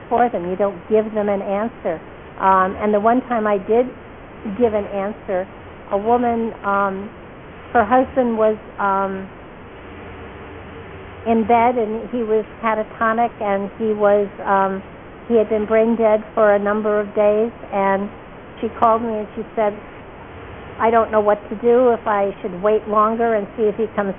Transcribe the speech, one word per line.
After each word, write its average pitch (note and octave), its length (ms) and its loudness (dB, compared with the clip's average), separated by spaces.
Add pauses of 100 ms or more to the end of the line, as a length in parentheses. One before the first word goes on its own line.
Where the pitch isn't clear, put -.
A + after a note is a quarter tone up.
for A#3+ 220 4
them. F3 180 -4
You F#3 60 -2
don't G3 240 0 (100)
give G#3+ 300 2
them G#3 100 0
an G3+ 140 0
answer. G3+ 560 -4 (400)
Um, F#3+ 400 4
and G#3+ 160 0
the G#3 60 4
one A#3 260 4
time G#3+ 220 0
I G#3 100 2
did A#3 320 2 (680)
give A#3 160 2
an G#3 220 -2
answer, G3 540 -4 (420)
a G3+ 80 0
woman, A#3 640 2
um, G3 480 0 (640)
her A#3+ 100 6
husband A#3+ 540 2
was, A3 160 4 (240)
um, G3 480 -2 (2000)
in A3+ 160 4
bed A#3 320 4
and A3 400 -2
he A#3+ 80 -2
was G#3+ 240 0 (160)
catatonic A3+ 800 0
and G3+ 240 0 (160)
he A3 80 0
was, G#3 400 4 (160)
um, G3 320 2 (480)
he A#3 80 0
had A3 160 4
been G#3+ 160 0
brain A3 320 4
dead G#3+ 240 4 (160)
for G#3 160 6
a G3+ 80 4
number G#3 380 0
of G3+ 180 -4
days, G#3+ 320 4 (240)
and G3 320 2 (560)
she A3+ 60 -2 (100)
called A3+ 240 4
me A#3 80 -4
and G#3+ 240 -4
she A3+ 80 -8 (160)
said, G#3 160 2 (1040)
"I A3+ 160 4
don't A3 160 4
know A3 80 4
what G#3 320 2
to A3 80 -6
do, A#3+ 320 6
if A3 160 0
I G3+ 240 2 (100)
should F#3+ 220 -8
wait G#3+ 240 2
longer A3+ 480 2
and G3+ 140 -2 (100)
see A3+ 80 2
if G3+ 80 2
he A3 140 -2 (100)
comes G3 200 -2